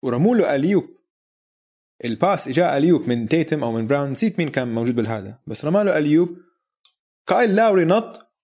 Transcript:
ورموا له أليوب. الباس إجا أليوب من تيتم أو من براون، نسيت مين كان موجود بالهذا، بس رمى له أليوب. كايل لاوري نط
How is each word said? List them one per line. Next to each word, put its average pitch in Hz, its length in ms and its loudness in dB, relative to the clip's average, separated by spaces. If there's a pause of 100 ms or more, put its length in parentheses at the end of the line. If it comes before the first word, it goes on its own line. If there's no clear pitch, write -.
ورموا 147 320 2
له 170 200 2
أليوب. 165 440 0 (1040)
الباس 117 420 -2
إجا 151 300 0
أليوب 156 300 2
من 120 200 -2
تيتم 151 360 0
أو 117 80 -2
من 113 160 -4
براون، 139 240 -2
نسيت 196 280 -2
مين 160 100 -2
كان 123 260 -4
موجود 117 200 -2
بالهذا، 110 520 -6
بس 113 180 -8
رمى 185 180 2
له 180 140 0
أليوب. 156 400 2 (920)
كايل 208 260 2
لاوري 202 300 4
نط 208 480 -2 (100)